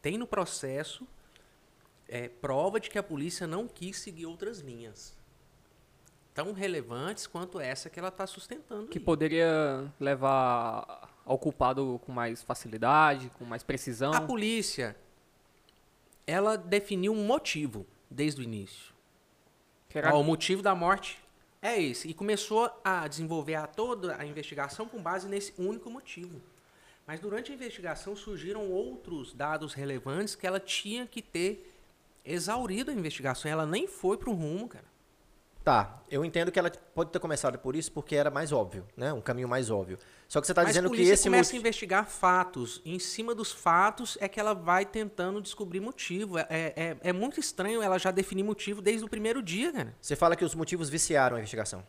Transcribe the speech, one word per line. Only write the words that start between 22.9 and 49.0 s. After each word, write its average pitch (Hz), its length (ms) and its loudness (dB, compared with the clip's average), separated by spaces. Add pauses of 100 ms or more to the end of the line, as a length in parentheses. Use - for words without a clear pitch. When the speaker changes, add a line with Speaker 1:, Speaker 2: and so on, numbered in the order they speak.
Speaker 1:
desenvolver 156 480 -2
a, 151 120 -2
toda 208 500 -4
a 147 80 -8
investigação 147 600 -6
com 226 140 -12
base 185 280 -4
nesse 202 280 -6
único 214 320 -4
motivo. 175 520 -14 (640)
Mas 156 140 -10
durante 214 320 -6
a 277 40 -12
investigação 196 600 -8
surgiram 202 540 -8
outros 185 640 -6
dados 151 400 -2
relevantes 139 600 -4
que 190 120 -4
ela 190 120 0
tinha 214 460 -4
que - 160 -12
ter 190 480 -2 (540)
exaurido 202 640 -2
a 294 40 -4
investigação. 151 580 -2
Ela 160 140 2
nem 208 200 0
foi 381 300 0
pro 277 160 -4
rumo, 175 380 -2
cara. - 160 -18 (800)
Speaker 3:
Tá, 113 460 4
eu 147 160 0
entendo 170 260 0
que - 60 2
ela 170 140 4
pode - 400 -4
ter - 80 0
começado 139 400 0
por 131 160 -2
isso 156 160 -2
porque 151 240 -4
era 143 160 4
mais 143 200 -2
óbvio, 98 320 0 (140)
né? 135 160 -2
Um 127 80 -4
caminho 123 260 -2
mais 123 220 2
óbvio. 95 300 -2 (280)
Só 147 140 2
que - 60 -2
você - 80 2
tá 175 80 8
Speaker 1:
Mas 202 80 6
Speaker 3:
dizendo 180 180 4
que 240 60 0
Speaker 1:
polícia 185 180 10
Speaker 3:
esse 196 120 8
Speaker 1:
começa 247 240 8
Speaker 3:
moti- 254 60 -4
Speaker 1:
a 240 40 -2
investigar 208 480 0
fatos. 180 760 2
Em 165 140 -6
cima 226 380 -4
dos 214 160 -6
fatos 196 680 4
é 196 80 0
que 196 120 -4
ela 208 160 2
vai 180 300 4
tentando 202 540 -2
descobrir 190 400 -6
motivo. 196 600 -4
É, - 100 0
é, 160 260 -2
é, 165 220 -4 (120)
é 180 40 2
muito 233 260 -2
estranho 220 400 -2
ela 185 200 4
já 185 100 2
definir 190 320 0
motivo 202 400 -2
desde 220 240 2